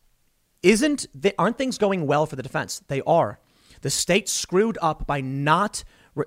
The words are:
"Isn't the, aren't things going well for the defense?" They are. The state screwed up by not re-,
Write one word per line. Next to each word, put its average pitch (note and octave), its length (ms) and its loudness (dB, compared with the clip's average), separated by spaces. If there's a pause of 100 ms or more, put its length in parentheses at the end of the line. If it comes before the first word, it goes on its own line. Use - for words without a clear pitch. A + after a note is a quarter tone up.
(640)
"Isn't A3+ 500 4
the, D3+ 240 -2
aren't G#3 200 0
things C4 200 -4
going F#3+ 300 0
well D3+ 180 2
for D3 100 -8
the C3 80 -8
defense?" C3+ 440 -6
They C#3 140 -4
are. C#3 380 0 (420)
The C3+ 80 -6
state F#3+ 380 0
screwed - 540 0
up D#3 240 -2
by C#3+ 160 -2
not C#3+ 600 0 (320)
re-, D3 120 -4